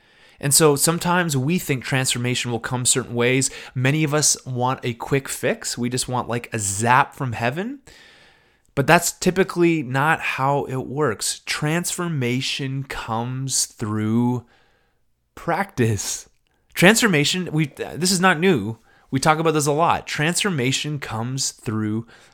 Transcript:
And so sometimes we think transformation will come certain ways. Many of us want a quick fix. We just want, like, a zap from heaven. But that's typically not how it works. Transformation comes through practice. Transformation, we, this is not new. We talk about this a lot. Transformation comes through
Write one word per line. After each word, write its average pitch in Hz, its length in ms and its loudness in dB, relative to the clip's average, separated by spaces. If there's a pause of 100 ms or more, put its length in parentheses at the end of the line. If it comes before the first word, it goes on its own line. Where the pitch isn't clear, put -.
(400)
And 143 140 0
so 147 220 6
sometimes 170 600 0
we 147 220 0
think 131 240 -4
transformation 123 720 -2
will 113 80 -2
come 123 260 -4
certain 120 280 0
ways. 127 360 2 (240)
Many 139 300 2
of 143 100 0
us 151 220 2 (100)
want 127 380 -2
a 123 100 -2
quick 139 340 -2
fix. - 480 -4
We 120 120 -2
just 123 180 -2
want, 123 220 -4
like, 117 240 -4
a 117 80 -4
zap 113 520 2
from 127 200 -6
heaven. 165 480 -4 (960)
But 139 100 2
that's 170 240 4
typically 175 720 2
not 135 380 0
how 139 460 0
it 127 200 -6
works. 127 580 -2
Transformation 139 1400 -2
comes 127 800 -4
through 113 800 0 (880)
practice. 131 920 -2 (440)
Transformation, 185 800 2
we, 156 160 0
this 135 460 -4
is 180 80 0
not 180 180 4
new. 123 400 2 (320)
We 135 80 0
talk 156 220 4
about 165 140 2
this 147 120 2
a 151 60 2
lot. 147 340 2
Transformation 147 920 0
comes 127 500 -4
through 110 560 -4 (280)